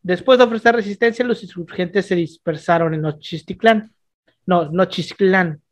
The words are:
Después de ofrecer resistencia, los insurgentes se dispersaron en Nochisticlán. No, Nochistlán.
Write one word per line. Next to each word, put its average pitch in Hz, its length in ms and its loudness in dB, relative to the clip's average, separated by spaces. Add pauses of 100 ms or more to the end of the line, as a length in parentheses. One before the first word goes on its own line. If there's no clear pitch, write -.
Después 180 360 2
de 247 80 8
ofrecer 226 280 0
resistencia, 226 520 -2
los 226 180 -4
insurgentes 180 640 -6
se 185 100 -2
dispersaron 165 760 -2
en 156 80 -4
Nochisticlán. 175 920 -2 (520)
No, 170 260 0
Nochistlán. 180 920 0 (100)